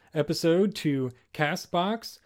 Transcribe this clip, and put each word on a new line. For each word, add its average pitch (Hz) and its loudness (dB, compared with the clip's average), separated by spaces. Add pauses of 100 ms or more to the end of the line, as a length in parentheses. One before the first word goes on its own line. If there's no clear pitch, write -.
(120)
episode 170 2
to 135 0 (200)
Castbox. 175 -4